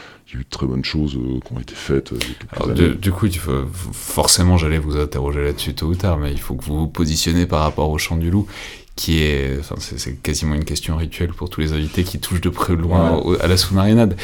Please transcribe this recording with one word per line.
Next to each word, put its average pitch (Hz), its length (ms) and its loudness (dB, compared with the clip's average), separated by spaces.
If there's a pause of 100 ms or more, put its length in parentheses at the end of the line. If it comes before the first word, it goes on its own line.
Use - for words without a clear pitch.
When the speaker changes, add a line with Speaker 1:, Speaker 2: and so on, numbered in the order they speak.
(260)
Speaker 1:
il - 80 -16
y - 40 -10
a - 20 -6
eu 67 40 -10
de - 40 -16
très - 180 -4
bonnes 65 180 -2
choses, 76 320 -2
euh, 64 240 -2
qui - 120 -14
ont 62 80 -6
été - 140 -14
faites, - 380 -2
euh, 60 100 -6
il - 60 -6
y - 20 -10
a 62 80 -10
quelques - 180 -14
Speaker 2:
Alors, 64 140 -2
Speaker 1:
années. 60 100 0
Speaker 2:
de, 85 140 6
du 95 180 0
coup, 98 140 0
il 90 100 0
faut, 67 300 -2 (260)
forcément, - 640 2
j'allais 80 220 2
vous 76 180 -2
interroger 73 460 -2
là-dessus 71 320 -2
tôt 76 140 -2
ou 87 60 2
tard, 90 220 2
mais 71 160 -2
il 71 80 -2
faut - 140 -6
que 65 100 -6
vous 76 140 -2
vous 80 100 0
positionnez 82 560 2
par 87 160 0
rapport 76 300 2
au 78 80 0
Chant - 180 -2
du 82 140 2
Loup, 101 160 2 (500)
qui 80 260 2
est, 69 360 0
enfin, - 200 -8
c'est, - 200 -8
c'est 64 180 -8
quasiment 76 380 -2
une 76 100 0
question 78 320 -4
rituelle 82 360 -2
pour 80 160 -6
tous - 120 -6
les 78 120 0
invités 78 320 0
qui - 140 -4
touchent 90 220 -2
de 87 100 0
près - 240 0
ou - 20 2
de 82 60 0
loin 85 340 4
Speaker 1:
Ouais. 87 200 2
Speaker 2:
au, - 60 -2
à 82 40 2
la 92 100 6
sous-marinade. 98 680 4